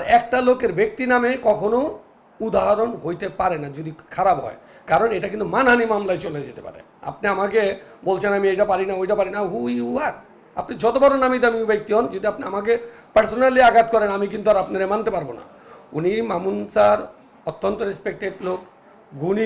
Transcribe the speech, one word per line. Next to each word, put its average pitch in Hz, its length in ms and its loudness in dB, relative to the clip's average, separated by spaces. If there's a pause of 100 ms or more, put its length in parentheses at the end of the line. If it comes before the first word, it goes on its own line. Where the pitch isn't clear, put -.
(180)
একটা 240 200 0 (100)
লোকের 247 320 2
ব্যক্তি 220 240 -2 (100)
নামে 240 180 2 (160)
কখনো 214 320 2 (600)
উদাহরণ 208 500 0 (140)
হইতে 170 240 -8 (120)
পারে 180 240 0
না 143 40 -8 (100)
যদি 156 140 -10 (240)
খারাপ 180 300 2
হয়, 107 120 -10 (300)
কারণ 190 300 4
এটা 202 140 -4
কিন্তু 208 240 -4
মানহানি 240 380 4
মামলায় 190 320 -2
চলে 151 220 -6
যেতে 117 180 -16
পারে। 82 140 -16 (300)
আপনি - 160 -8 (100)
আমাকে 202 260 0 (460)
বলছেন 190 320 0
আমি 196 140 0
এটা 202 180 0
পারি 190 180 0
না, 196 120 -4
ওইটা 190 180 -2
পারি 190 160 -2
না, 208 40 -4 (120)
who 226 100 -6 (180)
you 240 100 -4 (160)
are? - 100 -4 (420)
আপনি - 160 -8 (100)
যত 233 200 2
বড় 269 100 8 (100)
নামি 254 200 2
দামি 226 160 2 (120)
ব্যক্তি 208 220 -2
হন, 233 200 4
যদি 196 180 -6
আপনি 202 200 -10
আমাকে 202 220 0 (420)
personally 254 540 4
আঘাত 226 240 6
করেন, 208 240 2
আমি 202 160 -2
কিন্তু 208 180 -4
আর 202 120 4
আপনারে 190 300 -4
মানতে 214 220 -2
পারবো 147 240 -6
না। - 40 -20 (540)
উনি 170 140 0 (200)
মামুন 190 260 -4 (160)
স্যার 208 240 6 (520)
অত্যন্ত 202 300 -4 (100)
রেসপেক্টেড 190 460 -8 (120)
লোক, 185 120 -4 (540)
গুণী 185 320 -2